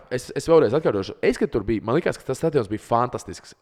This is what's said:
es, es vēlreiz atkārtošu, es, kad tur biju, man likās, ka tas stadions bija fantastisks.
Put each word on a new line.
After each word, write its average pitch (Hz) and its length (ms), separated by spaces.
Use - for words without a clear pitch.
es, - 160
es - 160
vēlreiz 147 300
atkārtošu, 117 480
es, 254 160
kad 208 100
tur 101 160
biju, 113 160
man 113 140
likās, - 240
ka - 80
tas 135 100
stadions 147 320
bija 107 140
fantastisks. 117 760